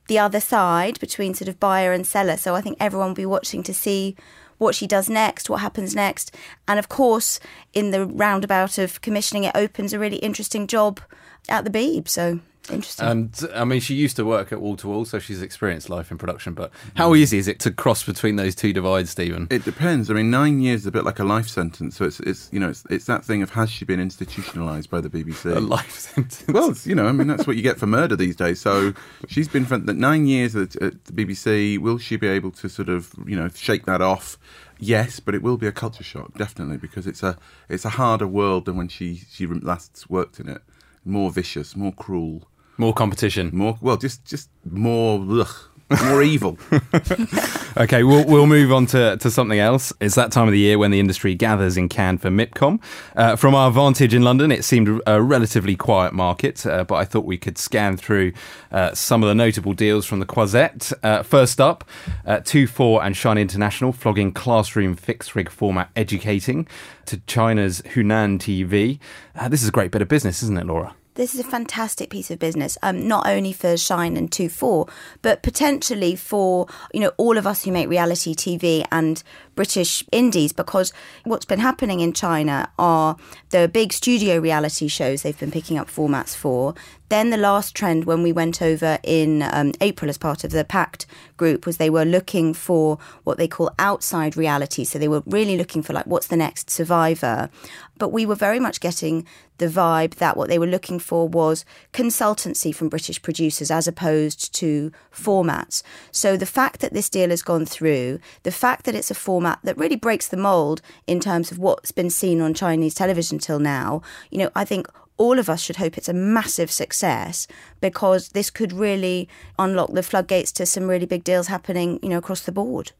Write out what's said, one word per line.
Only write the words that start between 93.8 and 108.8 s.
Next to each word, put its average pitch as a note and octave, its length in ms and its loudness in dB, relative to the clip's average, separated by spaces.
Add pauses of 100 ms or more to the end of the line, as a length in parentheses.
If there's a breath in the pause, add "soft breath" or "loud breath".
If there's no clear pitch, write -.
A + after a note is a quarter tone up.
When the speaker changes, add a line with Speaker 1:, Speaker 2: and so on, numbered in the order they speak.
Speaker 1:
reality. C#3+ 480 -2
So D3 160 -6
they D3+ 80 0
were D3+ 180 0
really G3+ 300 0
looking E3+ 260 -4
for, D3 120 -6
like, D#3 140 -6
what's - 200 -2
the F3 80 -2
next - 340 -2
Survivor? D#3+ 800 0 (480 loud breath)
But G#3+ 120 -4
we A3+ 160 0
were G#3 100 0
very G#3+ 240 0
much - 220 -4
getting E3 440 -4 (340 soft breath)
the E3+ 80 0
vibe E3 480 2
that E3+ 200 0
what - 140 -2
they E3+ 100 2
were E3+ 60 2
looking F3+ 340 -2
for E3+ 300 -2
was D#3+ 340 2 (300 soft breath)
consultancy G#3+ 840 -2
from D#3+ 140 -4
British D#3+ 320 -8
producers D#3 500 -4
as E3 160 0
opposed D#3 680 -2
to D3+ 360 -2 (220 soft breath)
formats. - 720 -2 (280 loud breath)
So G3 240 2
the F#3 120 -2
fact - 340 -2
that C4 100 -4
this G#3 160 -4
deal F3+ 220 0
has E3+ 140 -2
gone D#3+ 220 0
through, C#3+ 540 -2 (240 loud breath)
the F#3 80 -4
fact - 340 -2